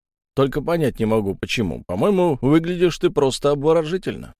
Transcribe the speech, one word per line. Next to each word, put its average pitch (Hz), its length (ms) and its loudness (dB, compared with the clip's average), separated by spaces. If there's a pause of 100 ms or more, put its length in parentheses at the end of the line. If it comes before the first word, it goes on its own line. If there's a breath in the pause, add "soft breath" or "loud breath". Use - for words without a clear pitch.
(360)
Только 135 260 0
понять 151 380 -2
не 113 60 0
могу, 107 300 0
почему. 87 520 -4
По-моему, 170 540 0
выглядишь 165 580 2
ты 180 100 0
просто 139 400 2
обворожительно. 151 920 -2